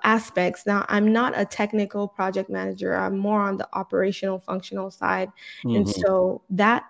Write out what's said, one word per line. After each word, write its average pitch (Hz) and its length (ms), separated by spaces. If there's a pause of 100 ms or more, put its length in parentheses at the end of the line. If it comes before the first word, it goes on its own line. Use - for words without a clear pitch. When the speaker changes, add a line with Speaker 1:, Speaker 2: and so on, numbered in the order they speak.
Speaker 1:
aspects. 185 600
Now, 202 220
I'm 208 240
not 233 260
a 202 60
technical 208 640
project 190 420
manager. 190 460
I'm 190 220
more 208 240
on 196 160
the - 160
operational, 190 680
functional 190 520
side. 185 380 (440)
And 208 120
Speaker 2:
Mm-hmm. 196 200
Speaker 1:
so 185 360 (100)
that 208 380